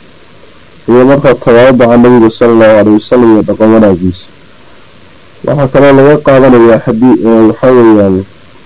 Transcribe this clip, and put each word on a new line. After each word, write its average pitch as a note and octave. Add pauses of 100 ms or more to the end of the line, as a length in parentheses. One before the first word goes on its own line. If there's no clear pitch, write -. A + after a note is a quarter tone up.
(880)
iyo B2
marka C#3
tawaadaca A#2+
Nabiga A#2+
sallallahu A2+
alayhi G#2+
wasallam B2
iyo G#2
dhaqan G#2+
wanaagiisa. F#2 (1160)
Waxaa C#3+
kaloo C#3
laga C#3
qaadanayaa B2+
xadii-, B2
ee, A2+
waxaa A#2
weeyaan G#2 (420)